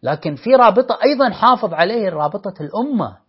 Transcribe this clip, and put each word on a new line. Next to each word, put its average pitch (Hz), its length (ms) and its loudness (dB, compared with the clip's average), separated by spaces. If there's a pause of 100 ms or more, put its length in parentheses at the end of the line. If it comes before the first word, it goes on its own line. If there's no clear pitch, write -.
لكن 147 320 -4
في 208 200 -6
رابطة 240 500 4
أيضًا 262 260 2
حافظ 220 440 0
عليه، 196 340 0
رابطة 170 520 -6
الأمة. 180 580 -4 (100)